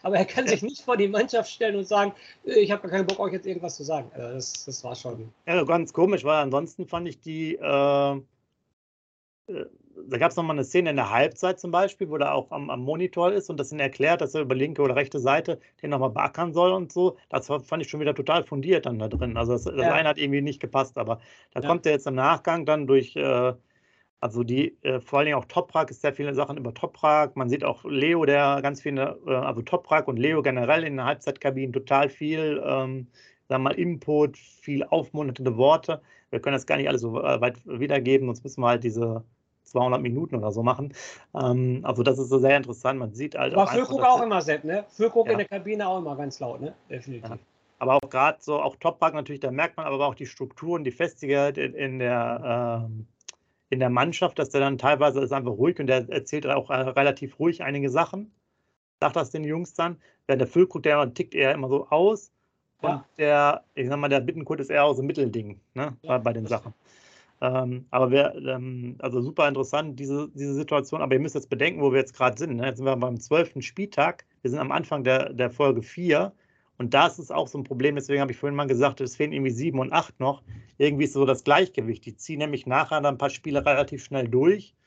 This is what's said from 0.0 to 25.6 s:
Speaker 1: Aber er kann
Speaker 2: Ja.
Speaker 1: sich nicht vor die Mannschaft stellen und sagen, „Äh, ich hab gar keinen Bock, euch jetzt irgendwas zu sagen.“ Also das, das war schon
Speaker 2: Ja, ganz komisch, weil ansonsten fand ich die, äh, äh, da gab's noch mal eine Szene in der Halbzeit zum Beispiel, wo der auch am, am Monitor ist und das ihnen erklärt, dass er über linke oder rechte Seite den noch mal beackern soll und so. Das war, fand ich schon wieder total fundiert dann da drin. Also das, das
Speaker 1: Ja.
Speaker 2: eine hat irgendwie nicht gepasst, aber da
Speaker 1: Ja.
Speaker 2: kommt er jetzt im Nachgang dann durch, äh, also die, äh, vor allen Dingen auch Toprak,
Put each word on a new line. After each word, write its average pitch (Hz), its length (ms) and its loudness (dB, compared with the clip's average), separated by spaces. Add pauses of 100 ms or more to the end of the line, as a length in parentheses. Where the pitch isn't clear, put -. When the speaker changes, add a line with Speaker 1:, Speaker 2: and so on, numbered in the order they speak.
Speaker 1:
Aber 190 140 2
er 185 80 4
kann 262 220 -2
Speaker 2:
Ja. - 40 2
Speaker 1:
sich 196 120 2
nicht 262 180 -8
vor 247 160 0
die 202 100 4
Mannschaft 214 440 0
stellen 214 240 -2
und 196 120 -4
sagen, 202 260 2 (320)
„Äh, - 140 4
ich 202 120 6
hab 202 100 -2
gar 185 100 -10
keinen 190 160 2
Bock, 190 120 -2
euch 190 140 -2
jetzt 190 120 -8
irgendwas 175 300 -6
zu 147 80 -14
sagen.“ 139 320 -4
Also 120 180 -10
das, - 320 -10
das 127 180 -12
war 123 120 -10
schon 120 360 -12 (160)
Speaker 2:
Ja, 170 160 2
ganz 165 300 0
komisch, 175 300 2
weil 151 140 4
ansonsten 147 500 -2
fand 170 200 -6
ich - 120 -12
die, 160 360 -6
äh, 139 680 2 (1300)
äh, 185 180 -8 (420)
da 123 100 -4
gab's 127 180 2
noch 170 80 -2
mal 160 100 -2
eine 143 100 -2
Szene 170 260 2
in 143 80 -2
der 110 140 0
Halbzeit 156 480 2
zum 180 120 -10
Beispiel, 185 380 0
wo 151 80 -4
der 147 160 0
auch - 180 -2
am, 143 180 -8
am 127 120 -6
Monitor 170 500 0
ist 202 180 -2
und 156 100 -6
das 147 120 -8
ihnen 151 80 -6
erklärt, 143 420 2
dass 139 140 -4
er 156 60 0
über 131 140 -2
linke 147 260 0
oder 131 140 4
rechte 139 240 0
Seite 147 400 2 (220)
den 151 100 -6
noch 139 80 0
mal 127 100 2
beackern 147 440 0
soll 175 180 6
und 185 200 -2
so. 175 260 2 (120)
Das - 200 -4
war, 143 120 -2
fand 160 220 -6
ich - 60 -8
schon 151 100 -8
wieder 147 160 0
total 156 280 2
fundiert 156 420 0
dann 117 140 -4
da 107 80 -4
drin. 113 300 -4
Also 117 160 0
das, 123 100 -2
das - 120 -6
Speaker 1:
Ja. 151 180 4
Speaker 2:
eine 156 160 4
hat 147 80 0
irgendwie 143 240 0
nicht 139 180 -4
gepasst, 131 380 -2
aber 113 220 -4 (320)
da 131 100 -6
Speaker 1:
Ja. 143 60 -4
Speaker 2:
kommt 170 180 0
er 156 80 4
jetzt 139 140 -2
im 131 80 -2
Nachgang 160 500 2
dann 151 220 0
durch, 135 280 4
äh, 127 380 0 (680)
also 117 220 -2
die, 131 400 -2
äh, 127 180 -2
vor 143 180 0
allen 151 80 2
Dingen 147 100 0
auch - 80 -4
Toprak, 160 460 -2